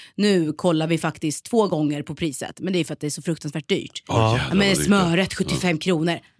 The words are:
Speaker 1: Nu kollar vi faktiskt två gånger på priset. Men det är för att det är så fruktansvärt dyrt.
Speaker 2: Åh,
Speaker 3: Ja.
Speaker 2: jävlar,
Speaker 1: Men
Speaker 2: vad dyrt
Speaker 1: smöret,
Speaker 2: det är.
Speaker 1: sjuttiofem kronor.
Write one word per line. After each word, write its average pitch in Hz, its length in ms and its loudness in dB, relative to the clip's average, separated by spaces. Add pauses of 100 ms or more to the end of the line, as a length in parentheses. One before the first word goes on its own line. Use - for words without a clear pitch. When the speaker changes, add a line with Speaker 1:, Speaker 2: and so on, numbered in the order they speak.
(160)
Speaker 1:
Nu 185 380 2
kollar 160 340 2
vi 165 100 2
faktiskt 156 480 -4
två 220 220 2
gånger 151 360 0
på 147 120 -10
priset. - 440 -6
Men 180 140 -4
det 180 60 2
är 160 40 2
för 151 100 -8
att 143 60 -10
det 151 80 -4
är 147 40 -4
så 151 100 -8
fruktansvärt 156 480 -6
dyrt. - 380 -4
Speaker 2:
Åh, - 100 -2
Speaker 3:
Ja. 113 200 4
Speaker 2:
jävlar, - 180 -2
Speaker 1:
Men 196 120 4
Speaker 2:
vad 190 100 4
dyrt - 80 0
Speaker 1:
smöret, 180 440 4
Speaker 2:
det - 40 -10
är. - 40 -10
Speaker 1:
sjuttiofem 175 400 0
kronor. 165 420 0 (200)